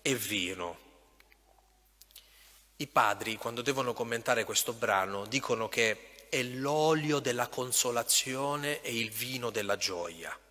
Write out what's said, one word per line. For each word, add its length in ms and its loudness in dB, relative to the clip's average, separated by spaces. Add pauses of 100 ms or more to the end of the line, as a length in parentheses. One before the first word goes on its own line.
e 140 0
vino. 640 -4 (2000)
I 100 -6
padri, 500 2
quando 240 -6
devono 320 0
commentare 520 0
questo 280 0
brano, 540 2
dicono 420 -2
che 640 0
è 120 0
l'olio 760 2
della 300 0
consolazione 1300 0
e 180 -4
il 120 -2
vino 400 -4
della 260 0
gioia. 600 -6 (140)